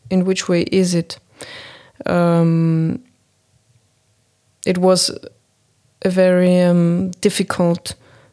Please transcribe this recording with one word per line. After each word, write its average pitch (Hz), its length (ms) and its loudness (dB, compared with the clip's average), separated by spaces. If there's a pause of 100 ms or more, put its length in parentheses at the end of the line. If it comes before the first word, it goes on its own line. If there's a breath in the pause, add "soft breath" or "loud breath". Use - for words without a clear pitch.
in 185 160 0
which 190 240 -4
way 175 220 0
is 180 240 0
it? 170 240 -4 (880 loud breath)
Um, 165 960 0 (1600)
it 185 140 -2
was 185 320 2 (920)
a 190 80 0
very, 180 500 4
um, 175 500 2 (120)
difficult, 180 720 -2 (380 soft breath)